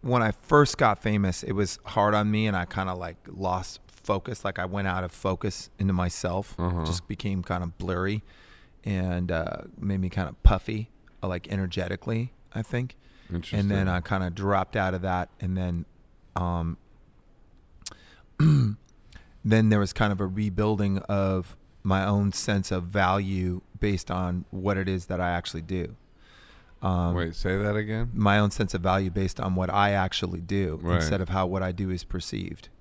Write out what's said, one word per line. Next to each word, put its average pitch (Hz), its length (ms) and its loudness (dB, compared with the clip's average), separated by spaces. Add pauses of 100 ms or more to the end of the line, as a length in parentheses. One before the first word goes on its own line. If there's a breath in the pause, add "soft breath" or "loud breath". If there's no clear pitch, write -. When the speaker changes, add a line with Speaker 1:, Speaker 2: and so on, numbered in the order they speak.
Speaker 1:
when 120 220 2
I 110 80 4
first - 480 4
got 110 240 4
famous, 101 400 2
it - 100 -4
was 98 320 0
hard 104 300 4
on 107 160 2
me, 107 160 2
and 101 100 0
I 87 80 -2
kinda, 95 300 -4
like, 87 220 -10 (100)
lost 92 640 -4
focus. - 560 -6
Like, 98 140 -4
I 92 60 -4
went 98 240 -2
out 92 160 -2
of 87 80 -8
focus - 680 -4
into 95 140 2
myself, 90 640 -2
Speaker 2:
Uh-huh. 87 260 0
Speaker 1:
just 85 240 -2
became 98 340 -4
kinda 90 240 -4
blurry, 92 560 -4 (600 loud breath)
and, 90 460 -2
uh, 80 320 -4 (160)
made 98 220 -2
me 92 80 0
kinda 87 340 -4
puffy, 107 480 4 (320)
uh, 95 60 -4
like, 90 240 -4
energetically, 95 800 -2 (220)
I 113 80 -4
think. - 340 -6 (320 loud breath)
And 87 80 -6
Speaker 2:
Interesting. 101 320 0
Speaker 1:
then 98 200 2
I 90 120 2
kinda 92 300 -2
dropped 98 460 0
out 95 180 0
of 90 80 -4
that, 90 260 -2 (120)
and 92 160 -2
then, 87 280 -2 (520)
um, 87 420 -2 (1600 loud breath)
<clears throat> 139 400 4 (680 loud breath)
then 110 240 6
there 104 120 6
was 98 120 0
kind 107 200 2
of 95 80 -4
a 101 60 0
rebuilding 101 760 0
of 95 560 -2 (260)
my 95 240 2
own 101 260 2
sense 98 380 -2
of 92 140 -2
value 92 760 0 (180)
based 101 320 -2
on 90 400 -2
what 95 280 -2
it 95 100 -2
is 92 180 -4
that 90 140 -4
I 87 100 0
actually 85 320 -4
do. 87 340 -6 (840 loud breath)
Um, 87 360 2
Speaker 2:
Wait, 85 180 -2
say 95 220 0
that 104 180 0
again? 110 400 -2
Speaker 1:
My 101 240 4
own 104 140 4
sense 101 200 -2
of 92 100 -2
value 95 280 2
based 95 300 -2
on 92 160 0
what 92 120 0
I 101 220 4
actually 92 500 -2
do 87 400 -2
Speaker 2:
Right. 85 160 2
Speaker 1:
instead 85 240 2
of 87 100 -2
how 95 160 2
what 92 160 -2
I 92 100 -2
do 92 180 -2
is 90 140 -4
perceived. - 640 -8 (120)